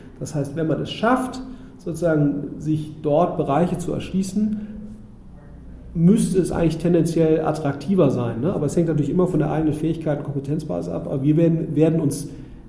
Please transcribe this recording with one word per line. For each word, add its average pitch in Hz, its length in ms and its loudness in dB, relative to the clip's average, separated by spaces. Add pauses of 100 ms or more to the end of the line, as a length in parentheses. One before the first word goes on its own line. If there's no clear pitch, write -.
(200)
Das - 140 -8
heißt, 143 220 -4
wenn 160 100 -2
man 156 160 -2
es - 100 -6
schafft, 254 500 0 (360)
sozusagen 151 800 0
sich 151 440 -4
dort 156 340 2
Bereiche 151 400 2
zu - 160 -4
erschließen, 208 760 -2 (1300)
müsste 190 460 6
es 160 120 0
eigentlich 165 280 2
tendenziell 165 680 4
attraktiver 151 640 2
sein, 117 320 -2
ne? 175 120 0
Aber 147 120 -2
es 139 100 -2
hängt 170 120 2
natürlich 147 240 0
immer 180 160 4
von 165 120 0
der 151 120 0
eigenen 151 220 2
Fähigkeit 156 460 -2
und - 40 -8
Kompetenzbasis 143 680 -4
ab. 165 140 -6
Aber 135 160 -4
wir 151 160 4
werden, 165 380 2
werden 160 240 4
uns, - 300 -2 (400)